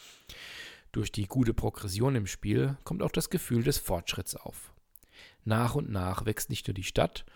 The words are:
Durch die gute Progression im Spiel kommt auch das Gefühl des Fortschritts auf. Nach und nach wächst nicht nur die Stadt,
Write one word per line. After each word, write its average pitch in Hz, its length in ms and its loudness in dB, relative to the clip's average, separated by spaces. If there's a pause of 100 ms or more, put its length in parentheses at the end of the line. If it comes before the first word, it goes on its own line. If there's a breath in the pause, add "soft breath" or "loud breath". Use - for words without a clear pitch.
(920 loud breath)
Durch 107 180 0
die 104 160 -2
gute 120 260 4
Progression 110 640 0
im 107 100 0
Spiel 127 600 0
kommt 180 180 -2
auch - 80 2
das - 180 -2
Gefühl 120 320 0
des 139 160 2
Fortschritts - 580 -2
auf. - 380 -12 (720 loud breath)
Nach 113 320 2
und 131 160 0
nach 95 340 0
wächst - 240 -2
nicht - 180 -4
nur 107 60 0
die 95 120 -4
Stadt, - 400 2 (100)